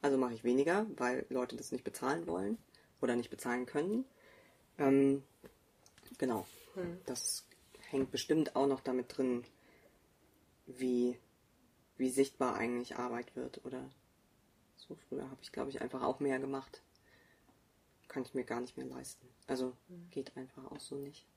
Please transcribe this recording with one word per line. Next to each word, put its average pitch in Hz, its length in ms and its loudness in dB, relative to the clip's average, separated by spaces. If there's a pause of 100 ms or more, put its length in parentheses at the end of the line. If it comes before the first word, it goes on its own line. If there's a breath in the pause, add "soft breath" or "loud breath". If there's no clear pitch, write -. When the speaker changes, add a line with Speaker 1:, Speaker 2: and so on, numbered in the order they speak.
Speaker 1:
Also 139 160 6
mache 123 160 2
ich 113 100 -10
weniger, 151 420 4 (100)
weil 123 320 0
Leute 127 280 -2
das - 160 -8
nicht - 120 -4
bezahlen 156 420 -2
wollen 190 320 0 (420 soft breath)
oder 120 160 2
nicht 120 140 -2
bezahlen 123 360 -2
können. 196 380 0 (720 loud breath)
Ähm, 139 440 6 (960)
genau. 110 280 0 (280)
Speaker 2:
Hm. 175 320 -6
Speaker 1:
Das - 400 -4 (420)
hängt 135 220 0
bestimmt 151 460 2
auch 135 100 6
noch 135 140 2
damit 127 360 -2
drin, 123 280 2 (1200 soft breath)
wie, 123 520 2 (760)
wie 131 140 2
sichtbar 135 460 2
eigentlich 120 400 -2
Arbeit 123 400 -4
wird, 127 280 -8
oder 131 240 -8 (880)
so. - 200 -14 (120)
Früher 135 220 -6
hab 131 100 -14
ich, - 120 -18
glaub 135 160 -4
ich, 139 120 -6
einfach 127 220 -4
auch - 180 0
mehr 139 180 2
gemacht. 135 440 -6 (1300 soft breath)
Kann 131 160 -4
ich - 100 -14
mir 127 100 0
gar 120 160 -4
nicht 123 160 -8
mehr 131 100 -8
leisten. 131 400 -12 (200)
Also, 127 260 -2 (160)
Speaker 2:
Hm. 175 220 -16
Speaker 1:
geht - 260 -6
einfach 131 340 -12
auch 143 100 -12
so - 160 -10
nicht. 139 280 -10 (120)